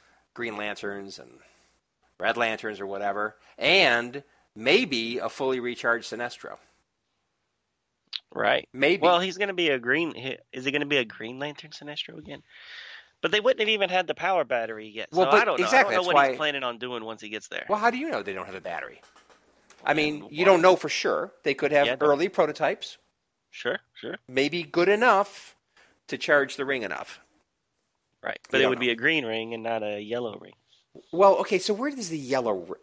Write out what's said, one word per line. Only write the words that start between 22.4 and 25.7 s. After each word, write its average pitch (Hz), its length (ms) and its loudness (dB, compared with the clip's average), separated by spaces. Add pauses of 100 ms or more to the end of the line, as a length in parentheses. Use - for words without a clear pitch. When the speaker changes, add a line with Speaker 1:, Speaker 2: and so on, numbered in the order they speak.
Speaker 2:
Sure, 147 240 -4 (140)
sure. 139 240 -12 (100)
Speaker 1:
Maybe 143 360 0
good 170 260 2
enough 208 640 2 (520)